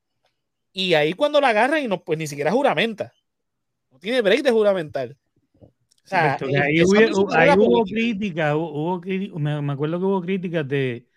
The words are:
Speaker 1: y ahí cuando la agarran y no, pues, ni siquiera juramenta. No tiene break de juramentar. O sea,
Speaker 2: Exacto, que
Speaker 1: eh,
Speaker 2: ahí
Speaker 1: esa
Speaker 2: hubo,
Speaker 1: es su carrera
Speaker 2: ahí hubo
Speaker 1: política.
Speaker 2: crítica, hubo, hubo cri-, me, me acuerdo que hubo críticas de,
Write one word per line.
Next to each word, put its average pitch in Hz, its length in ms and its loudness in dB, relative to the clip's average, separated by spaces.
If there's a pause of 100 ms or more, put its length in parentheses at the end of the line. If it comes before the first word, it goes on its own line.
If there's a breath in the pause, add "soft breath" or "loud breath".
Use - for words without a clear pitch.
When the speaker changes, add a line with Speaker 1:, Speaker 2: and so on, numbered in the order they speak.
(720)
Speaker 1:
y 190 200 -2
ahí 156 220 2
cuando 294 260 0
la 277 80 2
agarran 254 340 2
y 247 60 -6
no, 180 160 -4
pues, 160 140 -4
ni 160 80 -8
siquiera 143 260 -4
juramenta. 220 640 -2 (760)
No - 80 -20
tiene 247 220 -4
break 214 220 2
de 269 80 2
juramentar. 175 640 -2 (420)
O - 100 -20 (360)
sea, 160 300 0
Speaker 2:
Exacto, 147 140 -6
que 131 40 -2
Speaker 1:
eh, 143 80 2
Speaker 2:
ahí 147 160 0
Speaker 1:
esa 175 100 6
Speaker 2:
hubo, 202 140 6
Speaker 1:
es 220 160 4
su 202 100 4
carrera 160 280 4
Speaker 2:
ahí 190 40 4
hubo 220 80 6 (140)
Speaker 1:
política. 196 140 -4
Speaker 2:
crítica, 190 640 -2
hubo, 160 160 -4
hubo 165 280 -4
cri-, 190 320 -6
me, 147 300 -4
me 143 100 -4
acuerdo 151 260 -4
que 180 60 -4
hubo 196 160 0
críticas 175 480 -6
de, 131 480 -4